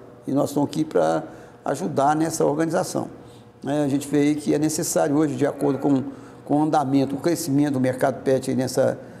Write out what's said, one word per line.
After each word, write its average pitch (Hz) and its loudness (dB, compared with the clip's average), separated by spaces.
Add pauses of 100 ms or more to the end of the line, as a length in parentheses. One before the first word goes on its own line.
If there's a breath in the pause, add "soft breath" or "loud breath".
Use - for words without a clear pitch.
(280)
E 135 -6
nós 139 2
estamos 143 0
aqui 156 -2
pra 160 2 (420 loud breath)
ajudar 147 0
nessa 160 0
organização, 156 -2 (560 loud breath)
né? 147 0
A 143 0
gente 139 0
vê 147 0
aí 147 4
que 147 -2
é 147 2
necessário 156 0
hoje, 147 2
de 139 2
acordo 139 0
com, 139 2 (420 loud breath)
com 143 2
o 151 2
andamento, 139 2
o - -6
crescimento 147 0
do 131 0
mercado 131 0
pet 131 0
aí 123 0
nessa 123 0 (200 loud breath)